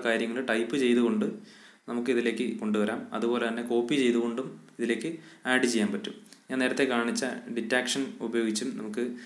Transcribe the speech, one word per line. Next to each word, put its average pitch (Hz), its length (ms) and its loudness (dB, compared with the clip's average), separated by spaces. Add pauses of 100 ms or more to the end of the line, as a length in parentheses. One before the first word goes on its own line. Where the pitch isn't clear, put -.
കാര്യങ്ങൾ 117 300 0 (140)
type 110 320 0
ചെയ്തുകൊണ്ട് 117 440 4 (640)
നമുക്കിതിലേക്ക് 120 560 0 (140)
കൊണ്ടുവരാം. 107 400 0 (160)
അതുപോലെ 117 320 2
തന്നെ 117 240 -4
copy 120 320 2
ചെയ്തുകൊണ്ടും 120 440 2 (300)
ഇതിലേക്ക് 117 320 -2 (440)
ആഡ് 127 200 4
ചെയ്യാൻ 104 220 2
പറ്റും. - 200 -8 (340)
ഞാൻ 131 140 -4
നേരത്തെ 127 300 2
കാണിച്ച 117 320 0 (320)
detraction 123 460 0 (240)
ഉപയോഗിച്ചും 113 420 0 (100)
നമുക്ക്, 107 240 -4 (220)